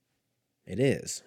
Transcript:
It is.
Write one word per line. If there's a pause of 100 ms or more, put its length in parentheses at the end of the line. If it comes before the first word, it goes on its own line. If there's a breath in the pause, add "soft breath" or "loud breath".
(680)
It
is.